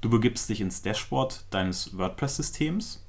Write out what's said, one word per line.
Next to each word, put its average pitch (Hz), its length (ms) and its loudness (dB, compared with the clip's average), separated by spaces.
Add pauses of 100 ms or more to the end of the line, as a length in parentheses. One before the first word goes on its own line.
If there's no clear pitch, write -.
Du 113 80 2
begibst 117 400 4
dich 110 120 0
ins 92 200 -2
Dashboard 131 680 -2
deines 92 440 0
WordPress-Systems 147 1120 -2